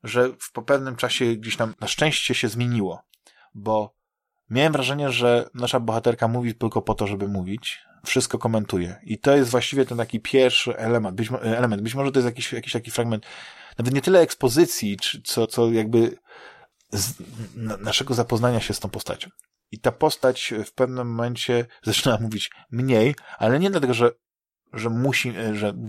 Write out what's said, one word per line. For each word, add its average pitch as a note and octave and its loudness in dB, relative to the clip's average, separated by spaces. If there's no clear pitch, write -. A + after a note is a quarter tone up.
że B2 2
w, - -12
po A#2+ -8
pewnym C3+ 0
czasie A#2 0
gdzieś A2 -8
tam A2+ -2
na G#2+ -8
szczęście - 0
się A#2 0
zmieniło, A2+ -2
bo G#2+ -2
miałem C#3+ 4
wrażenie, C#3 -2
że A#2+ 2
nasza A#2+ 0
bohaterka A#2 0
mówi A#2 -2
tylko A2 -2
po A2 -2
to, G#2+ -2
żeby G2+ -4
mówić, G2 -6
wszystko B2+ 0
komentuje. G#2 -2
I A2 -6
to C#3+ 4
jest C3 4
właściwie B2+ 0
ten A#2+ -6
taki A2+ -4
pierwszy B2+ 2
element. A2+ -2
Być A2 -4
mo-, B2+ -4
element. A2+ 0
Być A2+ -4
może C3+ 0
to C3+ 2
jest B2 4
jakiś, A#2+ -6
jakiś A#2 -8
taki A2+ -6
fragment, A2+ -2
nawet B2 -2
nie C#3 0
tyle F3+ 6
ekspozycji, B2 2
czy - -6
co, - 0
co A#2 2
jakby A2+ 2
z, G#2 -4
na, A2 -6
naszego B2+ -2
zapoznania A#2+ 2
się - -4
z - -8
tą G2+ -8
postacią. - -10
I G#2+ -14
ta A#2+ 0
postać - 0
w - -18
pewnym B2+ -2
momencie A#2+ -2
zaczyna A2 0
mówić A2 -6
mniej, B2 4
ale A#2+ 2
nie F#3+ 2
dlatego, C#3 2
że, A#2+ 4
że A2+ -4
musi, B2 0
że, G#2 -2